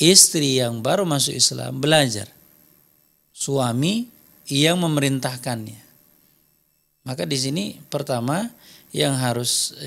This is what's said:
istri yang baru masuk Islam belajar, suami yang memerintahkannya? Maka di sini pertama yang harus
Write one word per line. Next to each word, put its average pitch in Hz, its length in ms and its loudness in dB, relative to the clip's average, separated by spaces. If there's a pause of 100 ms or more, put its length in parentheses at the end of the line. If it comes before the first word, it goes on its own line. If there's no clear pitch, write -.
istri 151 560 6
yang 117 240 0
baru 170 240 0
masuk 139 320 -2
Islam 127 400 -2
belajar, 135 480 2 (1040)
suami 139 800 -2 (400)
yang 156 320 4
memerintahkannya? 127 1000 -2 (1200)
Maka 131 180 -6
di 151 140 -2
sini 139 280 -2 (200)
pertama 143 640 -4 (420)
yang 147 220 0
harus 123 720 -2